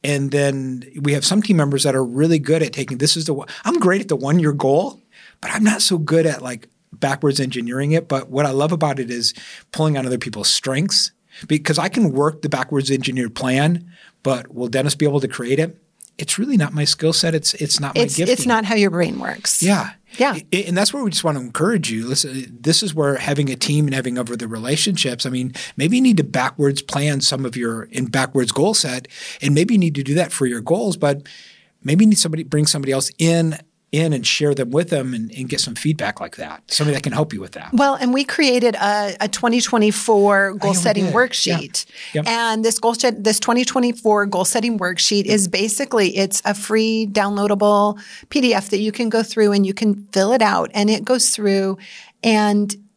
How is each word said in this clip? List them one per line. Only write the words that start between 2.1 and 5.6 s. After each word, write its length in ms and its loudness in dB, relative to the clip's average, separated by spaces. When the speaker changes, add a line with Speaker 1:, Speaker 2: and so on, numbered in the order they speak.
Speaker 1:
good 240 2
at 100 -2
taking, 280 -6
this 180 2
is 80 -4
the 80 -2
one, 140 -8
I'm 140 2
great 220 4
at 60 -8
the 80 0
one-year 380 2
goal, 480 0
but 100 -10
I'm 120 0